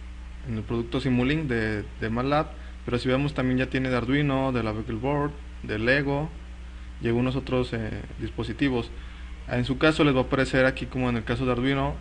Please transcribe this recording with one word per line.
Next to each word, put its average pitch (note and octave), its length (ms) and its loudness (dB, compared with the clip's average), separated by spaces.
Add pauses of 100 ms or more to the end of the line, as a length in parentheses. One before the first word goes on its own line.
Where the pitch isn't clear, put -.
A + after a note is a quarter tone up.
(500)
en A2 80 -2
el G#2 60 -4
producto A#2 360 -2
Simulink C3 440 2
de, A2 420 0 (160)
de A2+ 80 -2
matlab, C#3+ 380 0 (360)
pero B2 160 0
si C3 80 -2
vemos C#3+ 260 2
también B2+ 240 2
ya B2+ 100 2
tiene C3 220 0
de B2+ 60 2
Arduino, C3+ 560 2
de A#2+ 100 2
la G#2+ 120 0
Beagleboard, A#2+ 580 -2 (320)
de G#2+ 160 -2
Lego C#3 500 2 (720)
y A#2 60 -2
algunos B2 300 2
otros, B2+ 340 0
eh, A2 300 -4 (180)
dispositivos. A#2 720 -2 (560)
En B2 160 0
su B2 140 0
caso D#3 260 4
les C#3+ 100 8
va B2+ 60 4
a B2 40 6
aparecer C3 420 4
aquí, C3 220 0
como B2+ 220 0
en A#2+ 60 2
el A2 80 -2
caso B2+ 220 0
de B2 80 2
Arduino, C#3 480 0